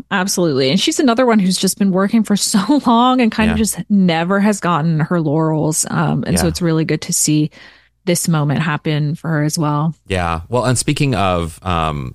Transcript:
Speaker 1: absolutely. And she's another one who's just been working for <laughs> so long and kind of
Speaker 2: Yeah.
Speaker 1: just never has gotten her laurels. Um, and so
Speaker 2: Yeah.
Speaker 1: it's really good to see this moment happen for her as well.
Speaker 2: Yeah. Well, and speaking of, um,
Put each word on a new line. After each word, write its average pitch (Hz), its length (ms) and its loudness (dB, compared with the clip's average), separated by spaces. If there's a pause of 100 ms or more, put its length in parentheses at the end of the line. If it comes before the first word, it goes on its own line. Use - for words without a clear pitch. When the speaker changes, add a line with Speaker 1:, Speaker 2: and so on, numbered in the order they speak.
(120)
Speaker 1:
absolutely. 175 580 0
And 180 80 2
she's 320 220 -2
another 254 260 2
one 220 140 4
who's 185 180 2
just 190 200 0
been 196 120 2
working 196 320 2
for 202 140 0
<laughs> - 160 -2
so 233 340 2
long 254 340 4
and 226 120 2
kind 220 180 0
of 220 60 0
Speaker 2:
Yeah. 220 60 0
Speaker 1:
just 202 160 -4 (120)
never 180 480 2
has 202 220 2
gotten 165 400 0
her 170 200 0
laurels. 156 720 0
Um, 151 360 0
and 175 120 0
so 160 60 0
Speaker 2:
Yeah. 165 60 2
Speaker 1:
it's 160 120 -6
really 160 220 0
good 156 180 -2
to - 100 -8
see 151 380 0 (540)
this 180 240 -2
moment 151 340 0
happen 151 540 -4
for - 120 -10
her 156 140 -2
as 151 160 -2
well. 151 340 -2 (140)
Speaker 2:
Yeah. 85 420 -2
Well, 117 180 -2
and 123 120 0
speaking 139 380 -2
of, 87 500 -2
um, 78 480 -2